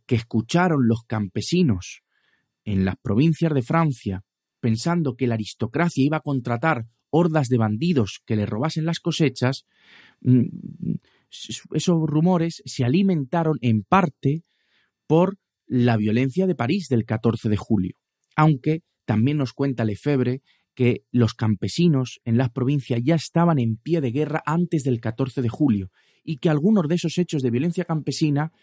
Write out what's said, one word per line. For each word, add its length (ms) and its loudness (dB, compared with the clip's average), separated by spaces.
que 100 0
escucharon 720 0
los 160 0
campesinos 1000 -2
en 220 0
las 100 -2
provincias 580 0
de 100 0
Francia, 600 -2
pensando 560 -2
que 120 -2
la 60 0
aristocracia 720 -2
iba 120 0
a 40 -10
contratar 640 -2
hordas 400 2
de 80 4
bandidos 680 0
que 100 -2
le 100 0
robasen 400 -4
las 140 -4
cosechas, 640 -2
mm, 220 4
s-, 320 -14
esos 340 0
rumores 580 0
se 200 -4
alimentaron 760 2
en 220 2
parte 600 0
por 300 4
la 320 2
violencia 480 0
de 100 0
París 320 -2
del 180 0
catorce 440 -2
de 80 2
julio, 380 -2
aunque 480 0
también 320 2
nos 160 -4
cuenta 320 -2
Lefebvre 560 -2
que 360 2
los 220 4
campesinos 920 0
en 120 2
las 120 2
provincias 540 -2
ya 120 2
estaban 440 2
en 180 0
pie 240 -2
de 100 -2
guerra 340 -4
antes 380 -2
del 160 0
catorce 420 -4
de 80 -2
julio 420 0
y 140 -8
que 120 0
algunos 380 2
de 80 0
esos 220 -4
hechos 260 -2
de 80 0
violencia 340 -2
campesina, 680 -2